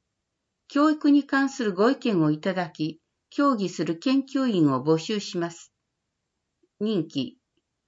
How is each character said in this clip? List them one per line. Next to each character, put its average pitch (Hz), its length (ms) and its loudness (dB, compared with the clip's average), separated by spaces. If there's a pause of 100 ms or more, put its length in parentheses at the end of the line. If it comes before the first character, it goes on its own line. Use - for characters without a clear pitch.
(680)
教 294 200 2
育 302 220 2
に 285 140 4
関 269 240 0
す 254 160 -6
る 202 80 -2
ご 208 180 2
意 254 60 -2
見 202 260 0
を 151 80 2
い 156 80 -2
た 190 140 -4
だ 175 160 -6
き、 160 320 -10 (280)
協 277 280 0
議 196 100 -2
す 175 160 -6
る 165 160 -4
研 269 240 0
究 269 220 -4
員 175 260 2
を 127 100 0
募 156 160 2
集 202 220 -4
し - 180 -8
ま 170 140 -4
す。 - 220 -20 (1040)
任 208 300 -2
期、 127 280 -8 (500)